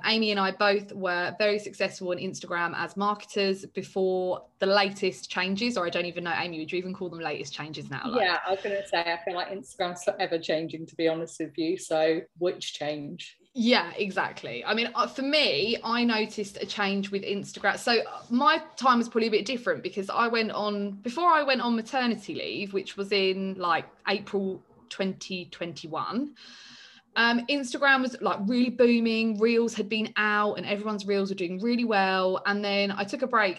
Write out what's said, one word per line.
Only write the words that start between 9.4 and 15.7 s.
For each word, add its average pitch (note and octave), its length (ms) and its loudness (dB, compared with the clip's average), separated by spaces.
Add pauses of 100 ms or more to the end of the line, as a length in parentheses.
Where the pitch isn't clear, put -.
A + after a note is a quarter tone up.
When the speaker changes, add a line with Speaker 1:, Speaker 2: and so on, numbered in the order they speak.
Speaker 2:
Instagram's F3+ 560 -6
forever F#3 340 0
changing, D#3+ 480 -4
to - 80 -20
be E3 140 2
honest E3 320 -2
with D#3 180 -6
you. E3+ 180 0
So D#3+ 440 2 (180)
which - 360 -2
change? D3+ 640 -8 (180)
Speaker 1:
Yeah, A3 420 4
exactly. D#3 680 -4
I G#3 100 0
mean, A#3 200 0
uh, A#3 140 0
for C4 140 -6
me, A#3 600 2